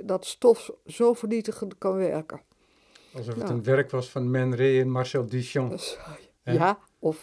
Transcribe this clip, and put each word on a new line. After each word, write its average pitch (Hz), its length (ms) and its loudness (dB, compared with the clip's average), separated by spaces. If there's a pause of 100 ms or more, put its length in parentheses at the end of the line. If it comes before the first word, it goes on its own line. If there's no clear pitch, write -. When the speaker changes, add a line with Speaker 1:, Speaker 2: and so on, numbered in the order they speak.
Speaker 1:
dat 190 220 -4
stof - 460 4 (140)
zo 233 280 2
vernietigend 214 640 -4
kan 190 180 0
werken. 156 460 -2 (720)
Speaker 2:
Alsof 120 200 -8
het 113 100 -6
Speaker 1:
Nou. 190 80 -4
Speaker 2:
een 120 120 -2
werk 135 280 2
was 127 180 -4
van 123 220 -2
Man 127 240 0
Ray 131 260 4
en 131 80 2
Marcel 127 360 -2
Duchamp. 123 440 -4
Speaker 1:
Dat 190 100 -8
is, - 180 -10 (460)
Speaker 2:
Hè? 123 100 -4
Speaker 1:
ja, 175 260 2 (200)
of 160 240 -2